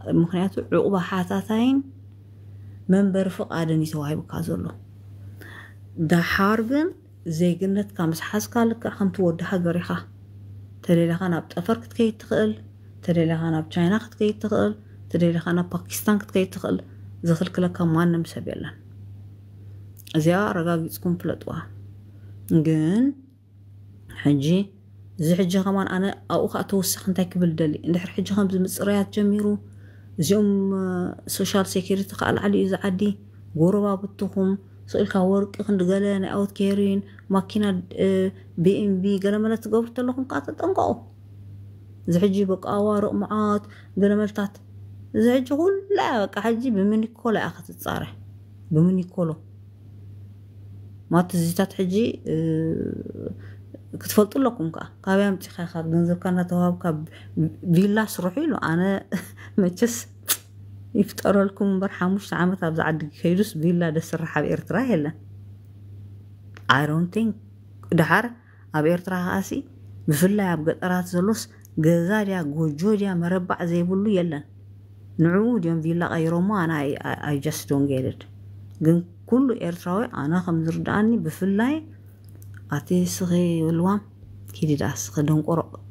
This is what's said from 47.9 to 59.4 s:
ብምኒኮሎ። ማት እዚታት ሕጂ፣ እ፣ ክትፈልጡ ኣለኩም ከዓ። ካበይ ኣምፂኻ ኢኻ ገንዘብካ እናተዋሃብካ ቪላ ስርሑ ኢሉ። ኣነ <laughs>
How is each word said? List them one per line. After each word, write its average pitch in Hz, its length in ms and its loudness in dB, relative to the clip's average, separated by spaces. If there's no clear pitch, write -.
ብምኒኮሎ። 175 600 2
ማት 175 240 4
እዚታት 175 400 0
ሕጂ፣ 190 220 -2
እ፣ 156 120 -2
ክትፈልጡ - 360 2
ኣለኩም 240 360 0
ከዓ። - 160 -10
ካበይ 196 260 2
ኣምፂኻ 190 340 -4
ኢኻ 170 140 -8
ገንዘብካ 170 420 2
እናተዋሃብካ 180 580 0
ቪላ 202 280 6
ስርሑ 180 300 -4
ኢሉ። 302 220 0
ኣነ 160 220 0
<laughs> 190 120 -4